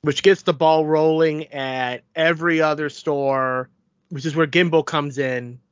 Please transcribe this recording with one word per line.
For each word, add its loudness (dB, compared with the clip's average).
Which -2
gets 6
the 0
ball 4
rolling 2
at -6
every 0
other -2
store, -4
which -8
is -4
where 2
Gimbo 2
comes -4
in. -6